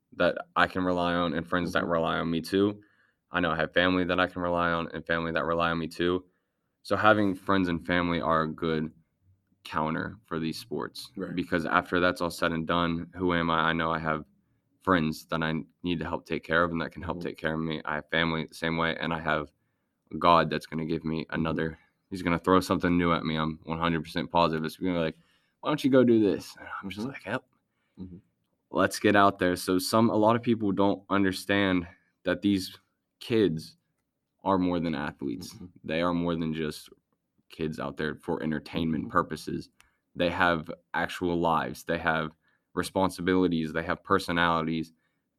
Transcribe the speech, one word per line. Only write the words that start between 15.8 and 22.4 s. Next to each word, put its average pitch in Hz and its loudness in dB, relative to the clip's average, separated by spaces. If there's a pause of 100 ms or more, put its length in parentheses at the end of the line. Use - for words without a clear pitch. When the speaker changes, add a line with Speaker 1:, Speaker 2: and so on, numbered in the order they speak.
Speaker 1:
need 87 -2
to 80 -6
help 82 -6
take 78 -6
care 82 2
of 87 0
and 82 -2
that 67 -8
can 80 -14
help 85 -6
Speaker 2:
Mm-hmm. 87 -6
Speaker 1:
take - -10
care 80 -2
of 80 -4
me. 80 -4
I 76 -4
have 76 -10
family 80 0
the - -18
same 82 -4
way, 82 0
and 80 -4
I 80 -4
have 78 -2 (680)
God 82 6
that's 78 -2
gonna 80 -4
give 80 -2
me 80 -2
Speaker 2:
Mm-hmm. 78 -4
Speaker 1:
another, 80 -2 (320)
he's 95 -8
gonna 85 2
throw 92 6